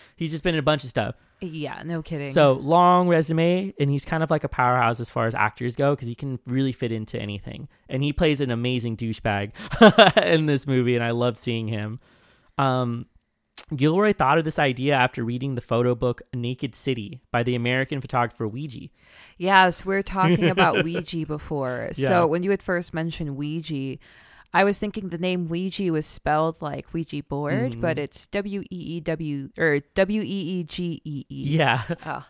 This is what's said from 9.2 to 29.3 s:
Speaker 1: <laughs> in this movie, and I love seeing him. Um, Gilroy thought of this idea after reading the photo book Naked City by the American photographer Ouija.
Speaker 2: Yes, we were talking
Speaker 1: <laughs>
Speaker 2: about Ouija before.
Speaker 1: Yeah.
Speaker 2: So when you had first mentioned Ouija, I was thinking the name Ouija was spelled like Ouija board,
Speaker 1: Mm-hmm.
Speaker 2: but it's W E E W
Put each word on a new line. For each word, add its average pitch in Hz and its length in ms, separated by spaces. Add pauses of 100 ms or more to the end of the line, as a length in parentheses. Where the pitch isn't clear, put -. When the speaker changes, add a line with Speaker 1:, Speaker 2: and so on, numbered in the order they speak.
Speaker 1:
<laughs> 214 100
in 160 200
this 143 200
movie, 127 300
and 117 80
I 117 80
love 120 260
seeing 113 300
him. 107 300 (600)
Um, 127 480 (680)
Gilroy 170 400
thought 139 240
of 160 60
this 156 140
idea 139 360
after 127 300
reading 123 300
the 117 60
photo 123 340
book 120 280 (120)
Naked 123 400
City 123 460 (100)
by 120 120
the 123 120
American 127 460
photographer 120 480
Ouija. 120 400 (480)
Speaker 2:
Yes, 185 480
we 190 100
were 196 80
talking 180 460
Speaker 1:
<laughs> - 20
Speaker 2:
about 175 340
Ouija 165 420
before. 139 680
Speaker 1:
Yeah. 139 140
Speaker 2:
So 180 180
when 170 160
you 190 80
had 196 120
first 175 320
mentioned 160 420
Ouija, 147 600 (560)
I 185 100
was 202 140
thinking 196 320
the 170 80
name 180 280
Ouija 175 460
was 156 140
spelled 160 560
like 143 320
Ouija 151 300
board, 139 480
Speaker 1:
Mm-hmm. 113 100
Speaker 2:
but 160 160
it's - 300
W 202 340
E - 80
E 170 300
W 151 580